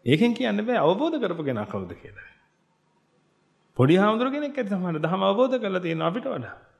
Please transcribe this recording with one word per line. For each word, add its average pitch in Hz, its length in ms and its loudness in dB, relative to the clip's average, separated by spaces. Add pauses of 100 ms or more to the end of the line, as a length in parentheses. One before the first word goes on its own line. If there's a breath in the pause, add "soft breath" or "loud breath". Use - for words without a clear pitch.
ඒකෙන් 175 280 4
කියන්න 214 300 -2
බෑ 233 160 0
අවබෝධ 240 400 2
කරපු 175 240 -4
කෙනා 123 240 -4
කවුද 92 260 -8
කියලා. - 340 -20 (1500)
පොඩි 143 180 6
හාමුදුරුවෝ 226 400 2
කෙනෙක් 285 220 -6
ඇති 220 140 -4
සමහරට 180 320 -4
දහම 180 200 -2
අවබෝධ 233 340 2
කරලා 190 260 -4
තියෙන 165 180 -4
අපිට 185 240 -2
වඩා. 143 300 -8 (240)